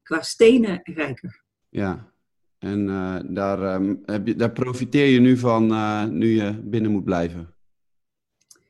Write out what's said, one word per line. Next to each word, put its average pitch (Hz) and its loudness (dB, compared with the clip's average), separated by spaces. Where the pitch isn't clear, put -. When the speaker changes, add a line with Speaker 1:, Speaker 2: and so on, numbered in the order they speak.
Speaker 1:
qua 160 -6
stenen 226 4
rijker. 151 -10
Speaker 2:
Ja, 98 -6
en, 101 -4
eh, 92 -4
daar, 98 -2
ehm, 95 -2
heb 101 -4
je, - -2
daar 113 0
profiteer 127 0
je 131 6
nu 127 6
van, 113 2
eh, 107 -2
nu 110 -2
je 107 0
binnen 110 -2
moet 98 -2
blijven? 85 -4